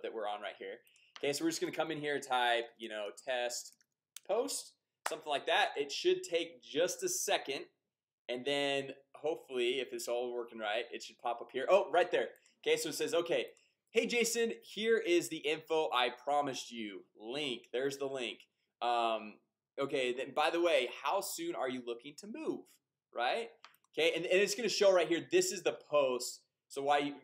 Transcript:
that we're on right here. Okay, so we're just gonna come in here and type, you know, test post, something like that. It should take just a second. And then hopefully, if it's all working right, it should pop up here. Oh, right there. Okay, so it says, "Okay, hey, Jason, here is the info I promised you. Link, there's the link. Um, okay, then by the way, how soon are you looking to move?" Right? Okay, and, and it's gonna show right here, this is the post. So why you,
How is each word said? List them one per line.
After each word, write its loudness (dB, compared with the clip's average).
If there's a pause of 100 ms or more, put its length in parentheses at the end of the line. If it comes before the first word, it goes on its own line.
that -6
we're -4
on -6
right -8
here. -10 (400)
Okay, 0
so -2
we're 2
just -4
gonna -2
come 0
in -2
here 0
and -2
type, 4 (140)
you -8
know, -4 (140)
test -4 (520)
post, -2 (360)
something -6
like 0
that. 4
It -2
should 2
take -4
just 0
a 0
second. -2 (640)
And -4
then 0 (200)
hopefully, -2
if -6
it's -6
all -2
working -8
right, 0
it -10
should -16
pop -4
up -14
here. -2
Oh, 6
right 4
there. 2 (360)
Okay, 4
so -4
it -4
says, -2
"Okay, 0 (440)
hey, 2
Jason, 0
here 0
is 2
the -8
info 0
I 4
promised -2
you. -10 (120)
Link, -6
there's -2
the -4
link. -6 (420)
Um, 0 (400)
okay, 0
then -6
by 2
the 0
way, 4 (140)
how 0
soon -6
are -4
you -6
looking -8
to -18
move?" -8 (480)
Right? -2 (420)
Okay, 2
and, -4
and 4
it's 2
gonna -2
show 6
right 4
here, 0
this 4
is -8
the 0 (100)
post. 2 (280)
So -6
why 4
you, 0